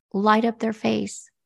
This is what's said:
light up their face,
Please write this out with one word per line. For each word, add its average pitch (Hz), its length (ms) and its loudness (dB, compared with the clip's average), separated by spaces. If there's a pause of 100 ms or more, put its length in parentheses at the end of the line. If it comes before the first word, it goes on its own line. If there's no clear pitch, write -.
(140)
light 214 320 4
up 226 140 -2
their 220 140 -2
face, 220 560 -4 (160)